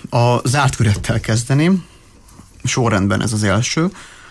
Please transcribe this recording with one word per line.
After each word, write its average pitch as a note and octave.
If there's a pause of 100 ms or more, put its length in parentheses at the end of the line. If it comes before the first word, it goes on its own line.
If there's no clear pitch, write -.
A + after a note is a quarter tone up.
a A#2+
zárt C3+
kürettel A2
kezdeném. C#3 (800)
Sorrendben G#2
ez A2
az G#2+
első. A#2 (400)